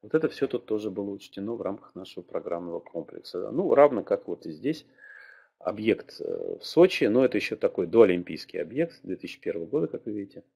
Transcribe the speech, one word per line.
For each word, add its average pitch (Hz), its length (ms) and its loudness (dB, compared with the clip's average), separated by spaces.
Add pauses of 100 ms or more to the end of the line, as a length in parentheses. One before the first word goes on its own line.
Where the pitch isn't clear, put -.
Вот 110 120 -14
это 160 160 2
всё - 180 -4
тут - 180 -6
тоже 107 240 -4
было 101 200 -6
учтено 101 460 -10
в 110 60 -10
рамках - 340 -10
нашего 92 280 -14
программного 85 560 -8
комплекса. 87 720 -10
Ну, 143 220 0
равно 131 300 6
как - 240 -2
вот - 180 -8
и 80 60 -10
здесь 104 340 -6 (760)
объект, 104 640 -2
э, 50 380 -6
в - 60 -18
Сочи, 175 400 4
но 120 200 4
это 123 120 2
ещё 107 200 -4
такой 95 300 0
доолимпийский 90 720 4
объект 151 440 -4
две 92 120 -8
тысячи - 240 -14
первого 85 260 -6
года, 156 220 -2
как - 180 -10
вы 110 80 -8
видите. 101 300 -10 (120)